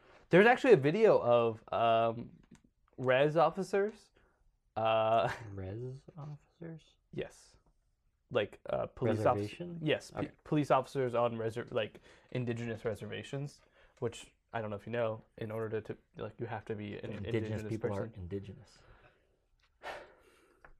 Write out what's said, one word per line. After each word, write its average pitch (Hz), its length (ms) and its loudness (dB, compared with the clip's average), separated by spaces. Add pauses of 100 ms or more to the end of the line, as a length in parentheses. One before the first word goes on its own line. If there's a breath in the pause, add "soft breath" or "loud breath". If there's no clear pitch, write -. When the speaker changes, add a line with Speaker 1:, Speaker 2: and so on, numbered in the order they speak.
(300 soft breath)
Speaker 1:
There's 185 160 8
actually 254 280 6
a - 20 12
video 156 420 6
of, 117 420 4 (120)
um, 113 560 2 (680)
res 131 380 4
officers. 190 580 2 (840)
Uh, 110 520 2 (140)
<laughs> 101 140 -14
Speaker 2:
Res 98 240 -10 (360)
officers? 156 680 -16 (300)
Speaker 1:
Yes. 131 220 -10 (960)
Like, 110 280 -2 (120)
uh, 123 160 -2
police 110 400 -2
officers. - 0 - (340)
Speaker 2:
Reservation? 175 220 -10
Speaker 1:
Yes, 143 280 -2
p-, - 100 -8
Speaker 2:
Okay. - 100 -6 (140)
Speaker 1:
police 147 260 0
officers 131 440 0
on 117 220 0
reser-, 113 340 -6
like, 113 300 -4 (300 soft breath)
indigenous 117 540 -6
reservations, 107 760 -8 (380)
which - 280 -8 (280)
I 113 80 -4
don't 107 80 -8
know 104 60 -6
if 101 100 -12
you 113 60 -10
know. 113 280 -2 (180)
In 110 120 -8
order 110 300 -6
to, - 140 -10
to, - 20 -18 (260)
like, 107 160 -10
you 120 80 -8
have 104 200 -10
to 110 80 -6
be 104 280 -10
an - 100 -10
Speaker 2:
Indigenous 101 220 -6
Speaker 1:
indigenous 107 360 -4
Speaker 2:
people 110 200 -4
Speaker 1:
person. 101 140 -4
Speaker 2:
are 113 120 -10
indigenous. 98 640 -12 (2000 loud breath)